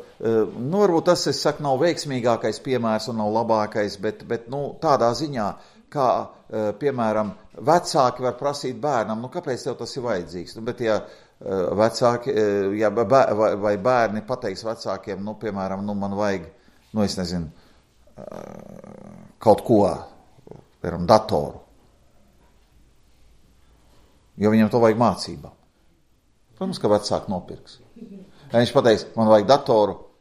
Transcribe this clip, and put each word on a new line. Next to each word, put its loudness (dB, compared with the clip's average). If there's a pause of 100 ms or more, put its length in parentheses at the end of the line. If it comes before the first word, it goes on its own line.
(200)
eh, 2
nu, -4
varbūt 4
tas, 0
es -2
saku, -2
nav 0
veiksmīgākais -2
piemērs -2
un -6
nav -2
labākais, 0
bet, -6
bet, -6
nu, -6 (200)
tādā 4
ziņā, -6 (420)
kā, 0 (400)
eh, -2
piemēram, -2 (280)
vecāki 2
var -2
prasīt -6
bērnam, -2
nu, -10
kāpēc -6
tev -6
tas -10
ir -8
vajadzīgs? -6
Nu, -12
bet, -6
ja, 0
eh, -6 (180)
vecāki, 0
eh, 2
ja 2
bē-, 4
vai, 2
vai 0
bērni 0
pateiks -8
vecākiem, -8
nu, -10
piemēram, -6
nu, -6
man -6
vajag, -2 (440)
nu, 0
es -2
nezinu, -6 (680)
eh, -18 (1120)
kaut 4
ko, 6 (1000)
piemēram, -4
datoru. 2 (2750)
Jo 4
viņam 4
to 2
vajag 6
mācībām. -2 (1000)
Protams, -8
ka -2
vecāki 0
nopirks. -10 (720)
Ja 2
viņš 2
pateiks, 4 (100)
man 2
vajag 8
datoru, 4 (220)